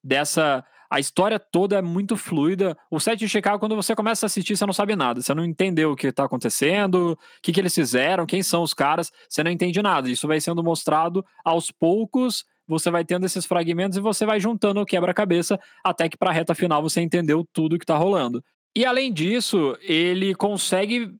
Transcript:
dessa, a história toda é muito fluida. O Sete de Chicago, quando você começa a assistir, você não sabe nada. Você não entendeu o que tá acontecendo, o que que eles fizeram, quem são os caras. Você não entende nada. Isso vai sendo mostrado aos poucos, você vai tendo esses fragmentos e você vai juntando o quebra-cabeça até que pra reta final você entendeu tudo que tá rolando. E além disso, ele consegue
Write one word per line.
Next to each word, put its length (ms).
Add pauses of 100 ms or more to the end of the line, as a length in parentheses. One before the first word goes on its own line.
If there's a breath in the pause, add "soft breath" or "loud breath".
dessa, 580 (280 soft breath)
a 100
história 400
toda 380
é 40
muito 360
fluida. 600 (140 soft breath)
O 80
Sete 200
de 100
Chicago, 300
quando 180
você 180
começa 300
a 20
assistir, 300
você 80
não 80
sabe 200
nada. 280
Você 120
não 120
entendeu 480
o 20
que 160
tá 140
acontecendo, 880
o 40 (240 loud breath)
que 120
que 80
eles 120
fizeram, 520
quem 180
são 180
os 120
caras. 360 (200 soft breath)
Você 120
não 100
entende 300
nada. 280
Isso 180
vai 140
sendo 200
mostrado 640 (200 loud breath)
aos 260
poucos, 720 (260)
você 220
vai 140
tendo 200
esses 200
fragmentos 520
e 40
você 240
vai 160
juntando 400
o 40
quebra-cabeça 720 (240 loud breath)
até 280
que 80
pra 160
reta 200
final 280
você 180
entendeu 540
tudo 260
que 60
tá 100
rolando. 480 (320)
E 100
além 280
disso, 680
ele 540
consegue 840